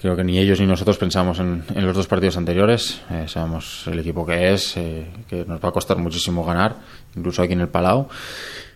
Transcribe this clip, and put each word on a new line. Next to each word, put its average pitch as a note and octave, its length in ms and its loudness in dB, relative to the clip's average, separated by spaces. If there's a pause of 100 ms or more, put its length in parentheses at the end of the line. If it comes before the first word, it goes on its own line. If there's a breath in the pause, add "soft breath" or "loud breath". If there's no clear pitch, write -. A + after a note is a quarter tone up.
creo F2+ 140 2
que F#2 80 0
ni F2+ 120 2
ellos F#2+ 220 6
ni G2 80 4
nosotros F#2+ 320 4
pensamos F2+ 400 0
en, F2 240 -2 (140)
en F#2+ 100 2
los F2+ 80 2
dos F#2 140 0
partidos F#2 280 2
anteriores. F#2 720 2
Eh, E2 200 -4
sabemos E2 580 -6
el E2+ 140 -2
equipo E2 260 -4
que F2+ 260 4
es, - 240 -2
eh, D#2+ 300 -4 (220)
que F2 160 -6
nos E2+ 200 -6
va F#2 40 0
a - 40 0
costar F2+ 240 0
muchísimo E2+ 480 -2
ganar, F2 300 2 (400 loud breath)
incluso F2 260 -2
aquí F2+ 120 2
en F2+ 80 2
el E2+ 80 0
Palau, F#2+ 400 2 (680 loud breath)